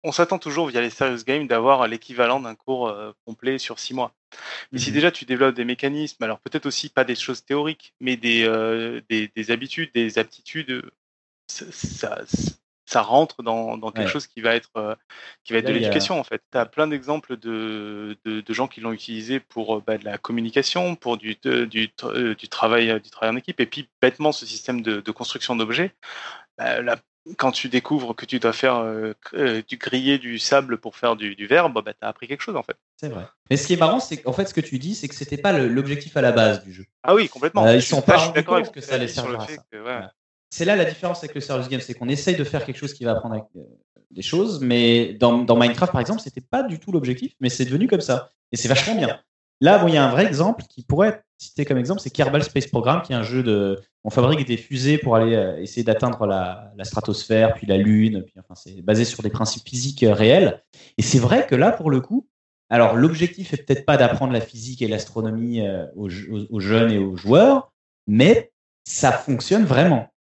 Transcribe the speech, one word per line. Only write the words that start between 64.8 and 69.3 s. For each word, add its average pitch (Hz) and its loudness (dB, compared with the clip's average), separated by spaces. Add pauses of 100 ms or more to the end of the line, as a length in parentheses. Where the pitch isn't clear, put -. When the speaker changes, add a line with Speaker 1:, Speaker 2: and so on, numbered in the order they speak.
Speaker 2:
et 117 0
l'astronomie, 110 -4
euh, 92 -4 (120)
aux, 101 -6
aux, 101 -8
aux 110 -4
jeunes 113 4
et 107 2
aux 95 -2
joueurs, 190 4 (340)
mais 131 6 (320)
ça - 2
fonctionne 180 2